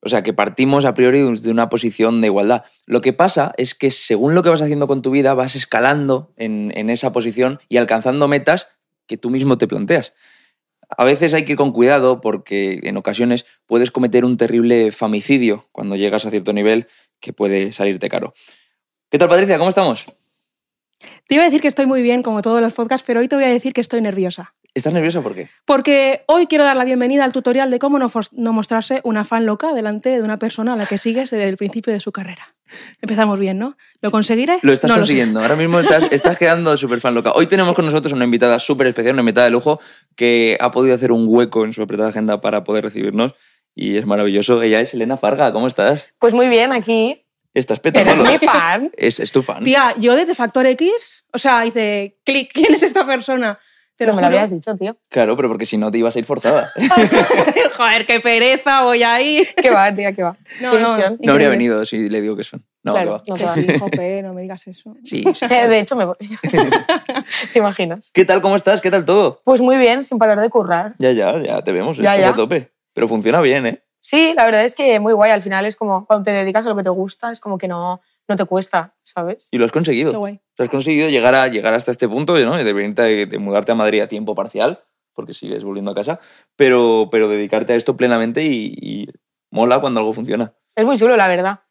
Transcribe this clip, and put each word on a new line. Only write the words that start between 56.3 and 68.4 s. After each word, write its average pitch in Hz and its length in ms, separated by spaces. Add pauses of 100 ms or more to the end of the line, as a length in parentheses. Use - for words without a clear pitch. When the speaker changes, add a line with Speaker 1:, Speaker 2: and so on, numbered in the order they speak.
Speaker 2:
<laughs> - 1040
Joder, 226 280
qué 233 140
pereza, 254 640
voy 240 200
ahí. 277 400 (180)
Speaker 3:
Qué 262 80
va, 202 240
tía, 196 200
qué 196 100
va. 175 120 (260)
Speaker 2:
No, 254 100
Speaker 3:
Qué 226 80
Speaker 2:
no, 226 100
Speaker 3:
ilusión. 214 320
Speaker 1:
No 143 120
habría 143 140
Speaker 2:
increíble. - 20
Speaker 1:
venido 117 360
si 110 240
le 107 120
digo 107 140
que 101 80
son. - 220 (180)
No, 151 100
Speaker 3:
Claro, 165 300
Speaker 1:
que - 80
va. 185 40
Speaker 3:
no, - 0
que 180 100
va. 170 80 (200)
Speaker 2:
Sí, - 60
jope, 190 440
no 185 100
me 180 80
digas 185 260
eso. 214 360
Speaker 1:
Sí, - 200 (120)
sí. - 100
Speaker 3:
<laughs> 247 40
Eh, 240 180
de 226 120
hecho, 208 160
me 214 100
voy. 180 120
<laughs> 269 1400
¿Te 247 60
imaginas? 196 540
Speaker 1:
¿Qué 185 120
tal? 185 160